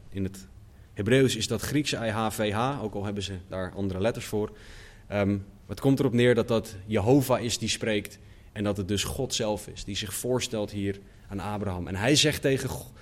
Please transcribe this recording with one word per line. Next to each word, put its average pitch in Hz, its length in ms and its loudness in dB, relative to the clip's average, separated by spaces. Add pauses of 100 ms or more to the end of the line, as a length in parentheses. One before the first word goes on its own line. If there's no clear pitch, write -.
in 98 140 -4
het - 240 -6 (460)
Hebreeuws 123 420 4
is 110 120 -2
dat 113 140 -2
Griekse 139 340 0
I 113 140 -2
H 110 220 0
V 107 200 0
H, 120 320 0
ook 107 100 -4
al 101 120 -4
hebben 101 180 -4
ze 95 100 -6 (140)
daar 90 260 -6
andere 92 280 -2
letters 117 240 0
voor. 107 320 -2 (500)
Ehm, 101 300 2 (300)
het 101 120 -8
komt 139 200 4
erop 139 140 2
neer 120 220 6
dat 113 120 2
dat 110 280 0 (100)
Jehovah 110 560 4
is 113 160 -2
die 110 120 -2
spreekt 104 500 -2 (320)
en 107 120 -4
dat 101 140 2
het 98 100 -2
dus 101 160 0
God - 300 -4
zelf 107 340 -2
is, - 160 -12
die 104 120 -8
zich 104 180 -6
voorstelt 120 580 -2
hier 98 280 -2 (280)
aan 101 120 -6
Abraham. 95 480 -4
En 95 80 -4
hij 117 200 4
zegt 147 260 4
tegen 135 280 0
Go-, - 220 -8 (100)